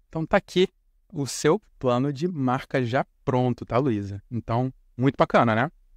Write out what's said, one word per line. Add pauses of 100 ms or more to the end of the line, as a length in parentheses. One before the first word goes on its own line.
Então,
tá
aqui (440)
o
seu (180)
plano
de
marca
já (180)
pronto,
tá,
Luísa?
Então, (240)
muito
bacana,
né? (260)